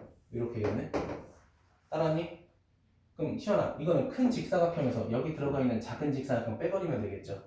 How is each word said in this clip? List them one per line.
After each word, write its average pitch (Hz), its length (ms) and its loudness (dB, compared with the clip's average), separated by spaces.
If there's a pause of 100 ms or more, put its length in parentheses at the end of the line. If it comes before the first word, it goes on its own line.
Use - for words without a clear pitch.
(340)
요렇게 117 280 -4
되겠네. 104 300 -2 (960)
따라왔니? 160 580 0 (720)
그럼 156 200 -2
시원아, 175 420 2
이거는 156 300 4
큰 254 200 4
직사각형에서 156 840 2
여기 156 240 0
들어가 139 240 0
있는 120 220 2
작은 139 320 -2
직사각형 117 460 -2
빼버리면 170 420 0
되겠죠. - 460 -8